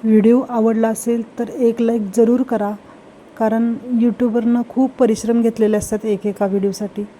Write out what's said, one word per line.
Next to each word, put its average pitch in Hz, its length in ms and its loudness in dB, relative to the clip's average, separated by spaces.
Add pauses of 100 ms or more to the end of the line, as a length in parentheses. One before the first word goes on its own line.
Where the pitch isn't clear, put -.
व्हिडिओ 220 460 4
आवडला 226 400 0
असेल 233 340 -4 (160)
तर 240 100 -4
एक 233 320 -2
लाईक 233 220 0 (140)
जरूर 240 340 4
करा, 208 200 -2 (680)
कारण 226 360 0 (280)
यूट्यूबरनं 240 680 0
खूप 262 300 0
परिश्रम 233 440 2
घेतलेले 220 340 2
असतात 208 280 -4
एकेका 202 420 -2
व्हिडिओसाठी. 196 580 -4 (160)